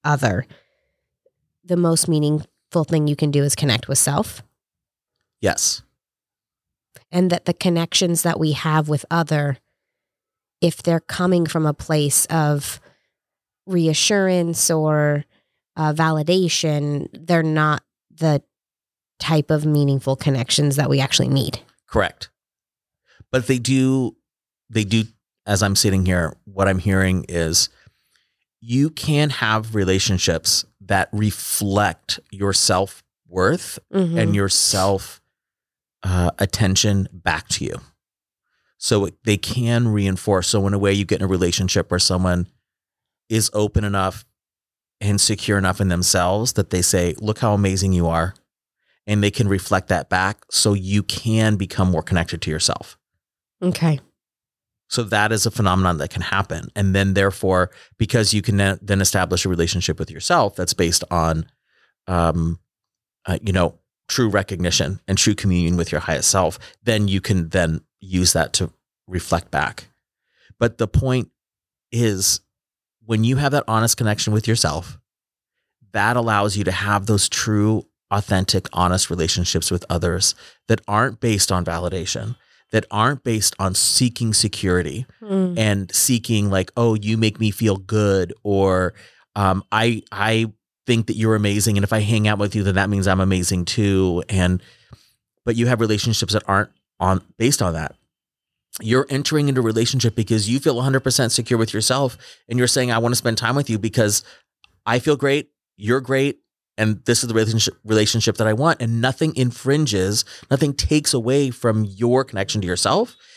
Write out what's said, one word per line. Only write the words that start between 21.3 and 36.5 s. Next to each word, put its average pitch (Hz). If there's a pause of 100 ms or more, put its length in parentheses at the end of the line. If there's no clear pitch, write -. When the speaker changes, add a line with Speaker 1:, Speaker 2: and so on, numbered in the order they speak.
Speaker 2:
Correct. - (1000)
But 127
they 131
do, 131 (540)
they 113
do, 110 (420)
as 101
I'm 98
sitting 95
here, 90 (120)
what 98
I'm 95
hearing 92
is 82 (920)
you 127
can 151
have 110
relationships 95 (160)
that 95
reflect 104 (120)
your 98
self-worth 95 (160)
Speaker 1:
Mm-hmm. 180
Speaker 2:
and 107
your 98
self, - (840)
uh, 90
attention 98